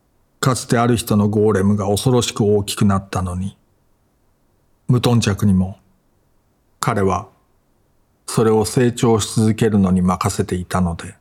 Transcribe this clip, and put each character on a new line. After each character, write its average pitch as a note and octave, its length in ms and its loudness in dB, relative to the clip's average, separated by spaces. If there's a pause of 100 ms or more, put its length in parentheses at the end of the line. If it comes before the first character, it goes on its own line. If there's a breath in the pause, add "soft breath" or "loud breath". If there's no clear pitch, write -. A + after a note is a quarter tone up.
(400)
か B2+ 140 2
つ - 120 -8
て A#2+ 120 2
あ A#2 80 2
る A#2+ 100 2
人 G#2+ 200 -2
の G#2 120 2
ゴ G#2 200 2
ー A2 40 2
レ F#2+ 100 0
ム G2+ 140 2
が G2 100 -4
恐 G#2 240 0
ろ B2 100 2
し - 120 -4
く - 100 -4
大 G#2 220 2
き - 120 -10
く - 80 0
な G2 120 2
っ G2 120 -6
た F#2 140 -6
の F2+ 140 -6
に、 G2 200 -8 (1300)
無 B2 120 2
頓 A#2+ 220 2
着 G#2 240 -2
に G2 80 4
も F#2 240 -2 (1040)
彼 G#2+ 220 0
は F#2+ 260 -2 (1000)
そ - 180 0
れ A2 60 2
を A2 140 2
成 A#2+ 280 0
長 A2+ 280 2
し - 140 -8
続 A2 200 2
け A2 160 0
る G#2 80 2
の F#2+ 120 2
に F#2 120 2
任 F#2 340 -2
せ G2 80 -2
て G2 100 -6
い F2+ 120 -6
た F#2 140 -4
の E2+ 140 -2
で、 - 260 -16